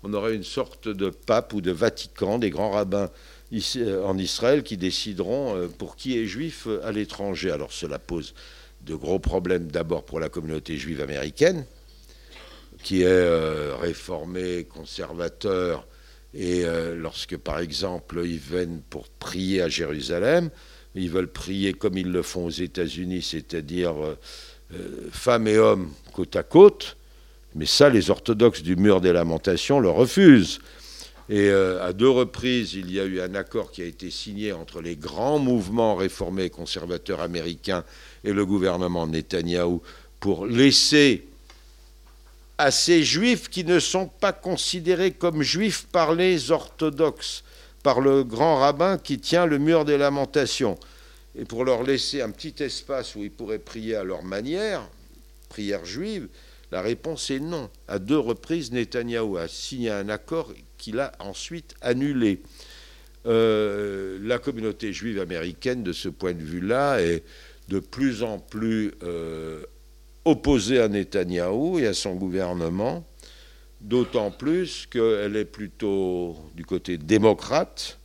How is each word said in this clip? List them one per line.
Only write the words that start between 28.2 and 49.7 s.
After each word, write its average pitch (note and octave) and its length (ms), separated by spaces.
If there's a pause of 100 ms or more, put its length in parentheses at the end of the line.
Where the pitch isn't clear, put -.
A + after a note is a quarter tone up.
du E2+ 140
mur G2 240
des F2+ 120
lamentations E2+ 680
le G2+ 80
refusent. B2+ 680 (680)
Et, G2+ 200
euh, F#2 340
à F2+ 100
deux A2 180
reprises, B2 640
il F#2 180
y F#2+ 80
a G2 40
eu F#2 160
un F2+ 140
accord G2 380
qui F#2 100
a E2+ 40
été F2 240
signé G#2 420
entre E2+ 300
les E2+ 120
grands F#2+ 440
mouvements A2+ 580
réformés F#2 480
et E2+ 60
conservateurs F2 680
américains E2+ 640 (380)
et G#2 100
le G2 120
gouvernement F2+ 600
Netanyahou F2 760 (380)
pour G2 260
laisser C3+ 800 (1300)
à C#3+ 120
ces E3 320
juifs G3 460
qui F3+ 160
ne F3 160
sont F#3 260
pas F#3+ 260
considérés F3+ 760
comme D#3+ 320
juifs E3 480
par E3 240
les E3+ 380
orthodoxes, D#3 880 (400)
par C3 180
le C#3 220
grand C3 380
rabbin D3 360
qui C#3+ 220
tient E3+ 280
le D3+ 120
mur D#3 260